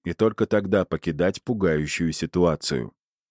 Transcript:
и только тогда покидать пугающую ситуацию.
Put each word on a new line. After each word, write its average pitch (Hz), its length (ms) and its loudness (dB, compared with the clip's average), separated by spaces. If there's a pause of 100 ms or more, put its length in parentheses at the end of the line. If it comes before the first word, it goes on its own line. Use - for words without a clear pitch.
и 87 80 -4
только 110 320 0
тогда 98 400 2
покидать 82 580 -2
пугающую 82 720 0
ситуацию. 78 800 -2 (380)